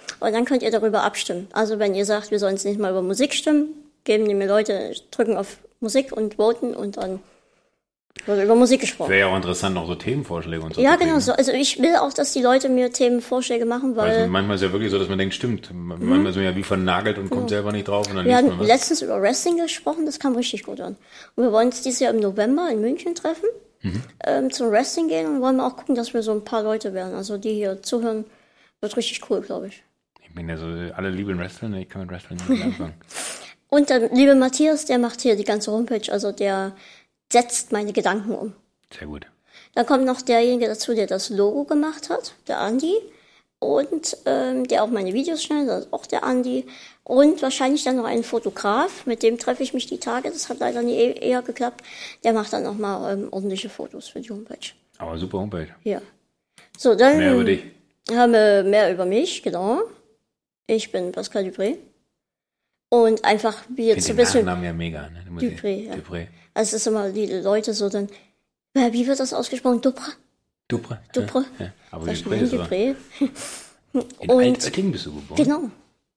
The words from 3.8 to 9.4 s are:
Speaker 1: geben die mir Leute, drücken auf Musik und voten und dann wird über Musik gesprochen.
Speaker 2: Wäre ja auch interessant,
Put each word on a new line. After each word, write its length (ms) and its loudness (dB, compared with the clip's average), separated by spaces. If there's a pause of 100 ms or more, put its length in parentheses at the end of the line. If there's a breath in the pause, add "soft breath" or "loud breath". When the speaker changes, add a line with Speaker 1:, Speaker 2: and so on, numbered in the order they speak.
Speaker 1:
geben 240 2
die 60 2
mir 140 0
Leute, 440 0 (180)
drücken 260 0
auf 220 -6 (220)
Musik 320 0
und 220 -4
voten 400 0
und 220 -8
dann 240 -6 (1080 soft breath)
wird 180 2
über 100 6
Musik 260 6
gesprochen. 300 -4
Speaker 2:
Wäre 100 6
ja 120 6
auch 40 2
interessant, 380 0